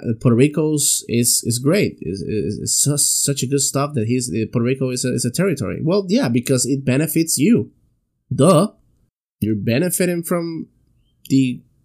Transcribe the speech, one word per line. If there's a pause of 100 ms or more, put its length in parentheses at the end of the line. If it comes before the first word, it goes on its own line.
(200)
Puerto
Rico's
is,
is
great.
Is,
is,
is
su-,
such
a
good
stuff
that
he's,
uh,
Puerto
Rico
is
a,
is
a
territory."
Well,
yeah,
because
it
benefits
you. (640)
Duh. (680)
You're
benefiting
from (600)
the (220)